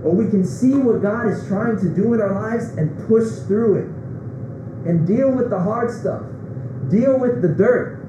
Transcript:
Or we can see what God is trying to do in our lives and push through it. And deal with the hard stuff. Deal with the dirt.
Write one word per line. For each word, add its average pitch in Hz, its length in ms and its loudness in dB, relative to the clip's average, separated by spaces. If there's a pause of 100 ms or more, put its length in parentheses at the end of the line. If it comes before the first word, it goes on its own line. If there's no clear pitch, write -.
Or 160 80 4
we 196 160 2
can 196 160 2
see 262 300 2
what 240 280 2
God 220 240 0
is 180 220 -2
trying 208 300 0
to 185 100 0
do 208 260 2
in 220 60 4
our 196 120 0
lives 220 440 -2
and 156 200 0 (120)
push 220 400 2
through 208 280 2
it. - 120 -4 (1000)
And 170 180 2
deal 262 260 2
with 233 180 0
the 190 80 -2
hard 226 320 0
stuff. - 320 -6 (680)
Deal 262 280 4
with 247 240 0
the 175 60 2
dirt. 196 500 2 (100)